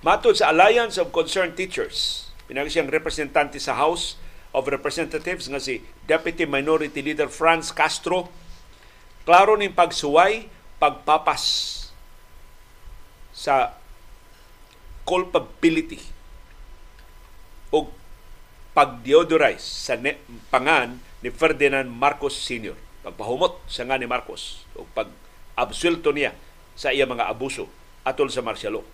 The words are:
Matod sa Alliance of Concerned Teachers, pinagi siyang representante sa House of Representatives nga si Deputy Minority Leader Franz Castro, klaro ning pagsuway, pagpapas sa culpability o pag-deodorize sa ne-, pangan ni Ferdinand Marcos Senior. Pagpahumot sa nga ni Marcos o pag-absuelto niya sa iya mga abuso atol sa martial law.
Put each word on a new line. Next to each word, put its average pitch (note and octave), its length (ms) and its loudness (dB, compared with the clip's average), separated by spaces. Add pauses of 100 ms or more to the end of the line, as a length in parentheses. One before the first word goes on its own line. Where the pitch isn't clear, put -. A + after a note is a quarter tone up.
Matod G3+ 320 4
sa D#3+ 160 4
Alliance A3 400 6
of F3 160 -2
Concerned E3 480 -2
Teachers, - 720 -6 (160)
pinagi C#3 240 -6
siyang D3 240 0
representante D3+ 640 -2
sa C3 160 -4
House D#3 400 -2 (400)
of C3 160 0
Representatives D3+ 800 -4
nga C#3 80 -6
si C3 240 -6 (240)
Deputy D#3+ 400 0
Minority D3 560 0
Leader D3+ 240 -2
Franz D#3+ 480 2
Castro, F3+ 560 0 (960)
klaro G3+ 320 8
ning G3+ 160 -2
pagsuway, F3 720 4 (320)
pagpapas D3+ 640 2 (1900)
sa C3+ 400 0 (1300)
culpability F3 960 0 (1800)
o D3+ 160 0 (800)
pag-deodorize C#3 960 4
sa - 320 -4
ne-, C3+ 240 -4 (320)
pangan B2+ 480 2 (240)
ni A#2+ 80 -8
Ferdinand C3+ 560 2
Marcos C#3 480 -2
Senior. A2 400 -8 (260)
Pagpahumot B2+ 640 -2
sa - 160 -8
nga C3 160 -2
ni A#2+ 80 -8
Marcos - 640 -8
o - 240 -16
pag-absuelto D3 1200 -2
niya C3+ 160 0 (400)
sa - 160 -6
iya C3+ 160 4
mga A#2+ 240 -2
abuso A#2 400 -6 (320)
atol C3+ 320 -2
sa B2+ 80 -4
martial A2 400 -6
law. - 140 -16